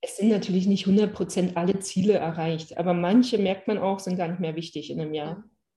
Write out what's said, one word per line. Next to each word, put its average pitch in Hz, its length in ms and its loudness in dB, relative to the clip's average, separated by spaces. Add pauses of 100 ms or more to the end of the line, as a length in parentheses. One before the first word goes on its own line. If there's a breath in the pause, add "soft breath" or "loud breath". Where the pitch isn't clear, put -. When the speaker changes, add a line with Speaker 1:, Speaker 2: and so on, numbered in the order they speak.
Speaker 1:
es - 160 -10
sind 208 120 2
natürlich 190 400 2
nicht 196 180 2
hundert 202 260 4
Prozent 180 440 -2
alle 185 240 0
Ziele 196 340 2
erreicht, 160 640 -2
aber 175 160 2
manche 214 420 4
merkt 190 300 0
man 214 120 0
auch, 196 200 -2
sind 185 180 -4
gar 175 120 -2
nicht 175 120 -4
mehr 160 140 -4
wichtig 156 360 -10
in 160 100 -6
einem 156 120 -6
Jahr. 151 160 -4 (100)
Speaker 2:
Ja. 214 60 -16 (320)